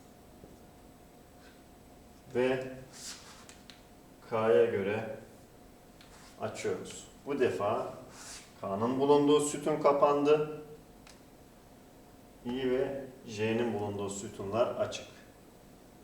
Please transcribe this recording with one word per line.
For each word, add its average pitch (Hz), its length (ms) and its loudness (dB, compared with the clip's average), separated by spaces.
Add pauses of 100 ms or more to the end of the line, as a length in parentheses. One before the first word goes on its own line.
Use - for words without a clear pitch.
(2250)
Ve 127 420 0 (1500)
K'ya 113 340 6
göre 104 540 -2 (1200)
açıyoruz. - 680 -8 (180)
Bu 139 140 -2
defa 101 540 0 (680)
K'nın 110 400 -2
bulunduğu 143 400 6
sütun 151 420 -2
kapandı. 143 800 4 (1800)
I 127 260 -2
ve 135 340 -2 (220)
J'nin 113 480 -2
bulunduğu 101 360 -4
sütunlar 107 560 -2
açık. - 400 -4 (960)